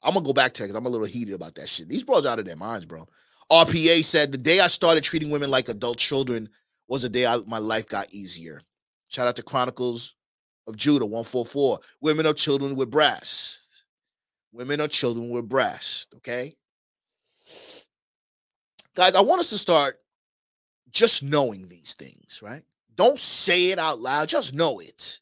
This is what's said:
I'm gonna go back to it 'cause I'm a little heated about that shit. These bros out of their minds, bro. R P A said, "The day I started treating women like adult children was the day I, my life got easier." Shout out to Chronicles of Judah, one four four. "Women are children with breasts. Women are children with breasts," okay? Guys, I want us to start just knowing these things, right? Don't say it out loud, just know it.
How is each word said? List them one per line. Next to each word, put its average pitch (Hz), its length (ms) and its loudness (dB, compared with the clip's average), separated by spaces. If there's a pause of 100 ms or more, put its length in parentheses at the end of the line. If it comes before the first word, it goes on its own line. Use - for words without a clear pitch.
I'm 190 140 0
gonna 175 100 2
go 139 80 0
back 127 200 4
to - 100 -6
it 101 40 -6
'cause 98 80 -8
I'm 120 120 -6
a - 20 -4
little 110 160 -4
heated 101 300 -8
about 82 200 -8
that - 140 -12
shit. 82 180 -8
These 247 160 -6
bros 185 220 2
out 120 140 -2
of 101 60 -6
their 85 100 -12
minds, 95 320 -10
bro. 80 200 -18 (440)
R 165 160 10
P 160 220 4
A 165 120 6
said, 151 300 2
"The 135 80 -6
day 165 220 4
I 180 60 6
started 165 360 4
treating 156 260 -4
women 143 220 -2
like 131 180 0
adult 120 300 -6
children 123 500 -2 (380)
was 123 160 -4
the 123 60 -4
day 123 180 2
I, 117 180 2
my 113 140 -6
life 110 280 -4
got 98 240 -8
easier." 82 520 -14 (460)
Shout 123 180 -2
out 123 80 -2
to - 80 -10
Chronicles 123 720 -4 (500)
of 110 100 -14
Judah, 135 300 2
one 110 180 -6
four 123 220 -4
four. 135 340 0 (220)
"Women 156 240 0
are 151 80 2
children 139 420 -2
with 131 140 -4
breasts. - 920 -2 (720)
Women 131 280 -4
are 151 60 0
children 120 420 -2
with 120 180 -6
breasts," - 680 -2
okay? 127 400 -10 (2500)
Guys, 185 180 6
I 190 80 6
want 349 200 4
us - 80 -2
to 214 100 -4
start 147 380 2 (920)
just - 320 2
knowing 131 460 -2
these 87 260 -14
things, - 480 -18
right? 110 220 -16 (340)
Don't 247 220 6
say 180 500 2
it 190 100 -2
out 156 200 -2
loud, 143 280 -2
just 139 280 -2
know 143 240 0
it. - 420 -12